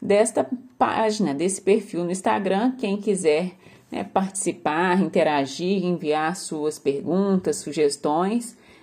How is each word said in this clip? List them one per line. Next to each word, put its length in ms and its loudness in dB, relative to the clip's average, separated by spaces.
desta 480 2
página, 560 0
desse 260 -2
perfil 440 0
no 80 -4
Instagram. 680 0
Quem 180 -2
quiser, 560 0
né, 120 -6
participar, 1000 0
interagir, 840 0
enviar 500 0
suas 440 -6
perguntas, 800 0
sugestões, 1000 -2